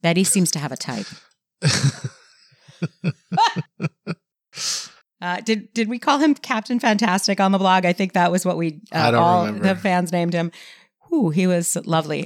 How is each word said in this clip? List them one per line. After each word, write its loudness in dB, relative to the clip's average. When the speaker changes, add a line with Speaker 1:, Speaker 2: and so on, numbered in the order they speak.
Speaker 1:
Betty 2
seems 2
to -6
have -8
a -12
type. -8
Speaker 2:
<laughs> 2
Speaker 1:
Uh, -6
did, -2
did 0
we -6
call 0
him 4
Captain -4
Fantastic 0
on 4
the 2
blog? 4
I 4
think -4
that 4
was 0
what 0
we, -4
uh, -4
Speaker 2:
I 2
don't 4
Speaker 1:
all 4
Speaker 2:
remember. -2
Speaker 1:
the 2
fans 0
named 0
him. -2
Ooh, 2
he 2
was 0
lovely. -2